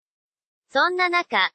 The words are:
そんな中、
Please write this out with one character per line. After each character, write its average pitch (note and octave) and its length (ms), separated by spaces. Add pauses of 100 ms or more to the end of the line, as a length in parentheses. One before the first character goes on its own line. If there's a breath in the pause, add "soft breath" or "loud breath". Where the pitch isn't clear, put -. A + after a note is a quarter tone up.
(720)
そ D4+ 200
ん F4+ 60
な F4+ 120
中、 C#4+ 460